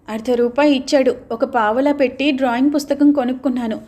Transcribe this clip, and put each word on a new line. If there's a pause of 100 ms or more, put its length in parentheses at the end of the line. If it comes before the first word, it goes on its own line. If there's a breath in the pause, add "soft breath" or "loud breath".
"అర్ధ
రూపాయి
ఇచ్చాడు. (160)
ఒక
పావలా
పెట్టి
డ్రాయింగ్
పుస్తకం
కొనుక్కున్నాను.